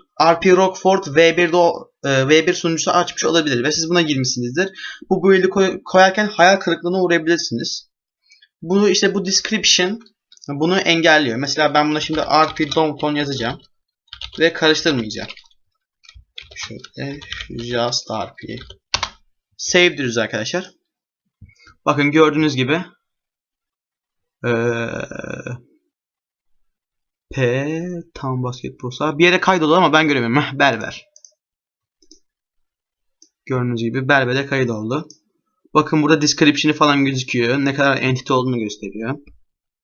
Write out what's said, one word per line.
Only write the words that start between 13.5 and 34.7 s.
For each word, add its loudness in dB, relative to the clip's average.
ve 2
karıştırmayacağım. 0
Şöyle -12
just -4
R -6
P. -16
Save 2
diyoruz -2
arkadaşlar. -4
Bakın 0
gördüğünüz 2
gibi, -2
ee, -2
P 0
tam -6
basketbol -10
saha. -4
Bir 6
yere 4
kaydoldu 2
ama 4
ben 4
göremiyorum. 2
Heh, -6
berber. 0
Gördüğünüz -2
gibi -4
berbere 2
kaydoldu. -2